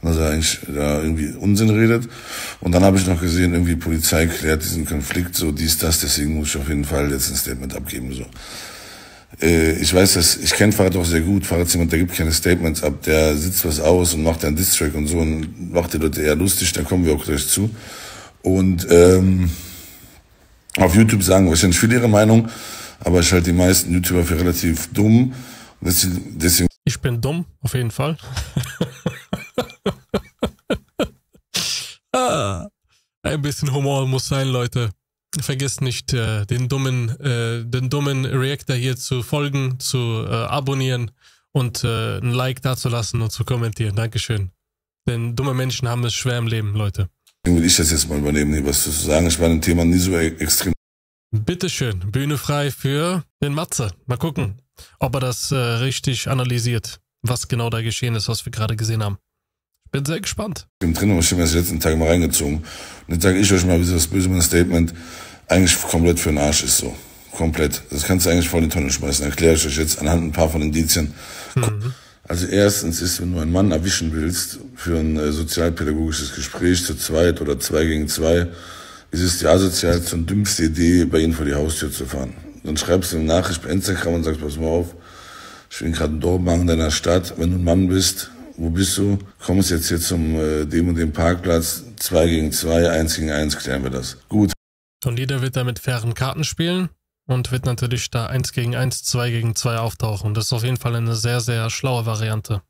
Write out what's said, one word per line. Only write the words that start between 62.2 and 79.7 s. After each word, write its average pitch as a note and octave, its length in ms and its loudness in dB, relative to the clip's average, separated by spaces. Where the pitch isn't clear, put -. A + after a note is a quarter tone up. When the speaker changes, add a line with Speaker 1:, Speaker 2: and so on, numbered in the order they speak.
Speaker 1:
Und - 560 -10
jetzt E2+ 100 -2
sag F#2+ 120 4
ich G2 160 4
euch F2+ 140 4
mal, F2 140 4
wie F2 120 2
das E2 160 2
Bösemann-Statement F2 840 2
eigentlich F2+ 340 4
komplett E2 380 2
für E2 100 -2
den D2+ 80 0
Arsch D2 260 0
ist, C#2 140 2
so. - 180 -4
Komplett. D#2 580 -2
Das D2 140 -6
kannst F2+ 220 2
du F2 40 2
eigentlich E2+ 200 2
voll E2 140 2
in D#2 60 0
die - 60 -6
Tonne C#2+ 160 0
schmeißen. C#2+ 340 -2
Erklär D#2+ 280 4
ich D#2+ 120 2
euch D2 120 -4
jetzt D#2 220 -2
anhand E2 240 2
ein E2 80 -4
paar D#2+ 180 2
von D#2 120 -2
Indizien. D#2 520 0
Speaker 2:
Mhm. A2+ 380 -2
Speaker 1:
Also F2 160 -4
erstens G2 560 2
ist, F2 200 -2
wenn F2 120 -2
du F2 60 -2
einen D#2 120 0
Mann F#2+ 200 4
erwischen E2 420 -2
willst D#2+ 460 -4
für E2+ 240 -2
ein, D#2 180 0
äh, D2+ 140 0
sozialpädagogisches D#2 1040 -2
Gespräch F2 500 0
zu E2 80 -4
zweit D#2+ 480 0
oder C#2+ 180 -2
zwei D#2+ 260 0
gegen D#2 220 0
zwei, E2 400 2
ist F2+ 120 -4
es F2+ 180 0
die E2 80 0
asozialste E2+ 680 2